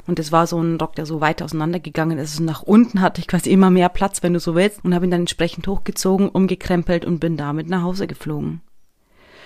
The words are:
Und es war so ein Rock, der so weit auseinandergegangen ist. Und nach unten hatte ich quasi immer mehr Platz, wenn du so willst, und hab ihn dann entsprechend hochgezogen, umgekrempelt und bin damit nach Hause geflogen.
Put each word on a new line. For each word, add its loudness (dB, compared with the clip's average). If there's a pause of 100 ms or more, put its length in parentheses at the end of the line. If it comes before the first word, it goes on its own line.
Und -2
es -6
war 4
so -4
ein 0
Rock, -4
der -6
so -6
weit 0
auseinandergegangen -2
ist. -6
Und 0
nach -4
unten 4
hatte 0
ich -10
quasi 0
immer 6
mehr 6
Platz, -2
wenn 0
du 0
so -2
willst, 0
und 0
hab 0
ihn 0
dann 2
entsprechend -4
hochgezogen, 0
umgekrempelt 0
und -2
bin -2
damit -6
nach -2
Hause -2
geflogen. -8 (840)